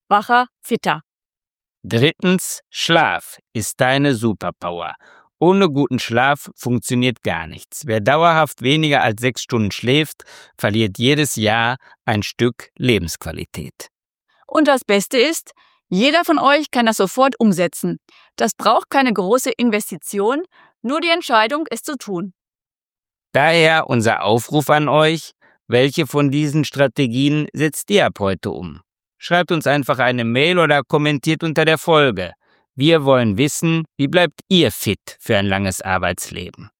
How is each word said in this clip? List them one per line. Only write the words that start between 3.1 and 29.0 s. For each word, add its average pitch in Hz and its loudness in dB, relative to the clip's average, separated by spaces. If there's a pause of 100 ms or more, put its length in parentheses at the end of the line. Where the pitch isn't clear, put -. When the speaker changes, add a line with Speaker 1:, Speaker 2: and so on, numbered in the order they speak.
Speaker 2:
ist - -4
deine 139 2
Superpower. 87 -6 (440)
Ohne 190 4
guten 135 -2
Schlaf 131 0
funktioniert 123 -2
gar 82 -4
nichts. - -16
Wer 110 -2
dauerhaft 156 2
weniger 143 2
als 113 0
sechs 123 -2
Stunden 107 0
schläft, 143 -2 (340)
verliert 107 0
jedes 143 0
Jahr 117 0 (300)
ein 107 0
Stück - -4
Lebensqualität. 80 -4 (580)
Speaker 1:
Und 311 0
das 269 2
Beste 202 0
ist, 302 -2 (380)
jeder 294 2
von 320 0
euch 285 0
kann 240 0
das 220 0
sofort 262 0
umsetzen. 175 0 (380)
Das 233 -2
braucht 233 2
keine 262 2
große 214 0
Investition, 220 -2 (360)
nur 285 -4
die 339 -2
Entscheidung, 285 0
es 233 -10
zu 294 -8
tun. 185 -8 (1000)
Speaker 2:
Daher 160 4
unser 113 0
Aufruf 123 0
an 151 4
euch, 156 0 (340)
welche 131 2
von 143 0
diesen 147 0
Strategien 139 0
setzt - -4
ihr 185 2
ab 95 -2
heute 95 -4
um? 78 -10 (380)